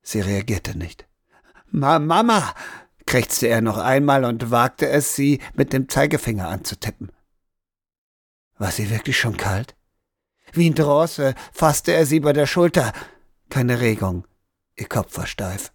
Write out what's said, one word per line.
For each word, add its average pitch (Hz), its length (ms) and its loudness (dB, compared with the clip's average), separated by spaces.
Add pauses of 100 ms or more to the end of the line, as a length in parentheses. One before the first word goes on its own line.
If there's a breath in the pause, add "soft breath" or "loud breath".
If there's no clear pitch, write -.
Sie - 200 -6
reagierte 98 580 -4
nicht. - 280 -12 (640 soft breath)
„Ma-, 147 280 2
Mama!“, 175 560 2 (500 loud breath)
krächzte - 420 0
er 117 140 2
noch 107 160 0
einmal 135 480 2
und 117 260 -2
wagte 123 380 0
es, 139 260 0
sie 139 260 2 (140 loud breath)
mit 135 200 0
dem 131 160 -2
Zeigefinger 131 580 0
anzutippen. - 640 -8 (1400)
War 98 140 -4
sie 107 180 -4
wirklich 113 300 -2
schon 107 180 -2
kalt? 98 400 -4 (760 soft breath)
Wie 170 140 4
in 156 80 2
Trance 147 600 2 (180 loud breath)
fasste 156 400 2
er 160 140 4
sie 156 140 2
bei 147 120 2
der 143 140 2
Schulter. 165 460 2 (580 loud breath)
Keine 123 300 0
Regung. 98 460 0 (500)
Ihr 101 120 -10
Kopf - 300 -4
war - 80 -6
steif. 98 480 -10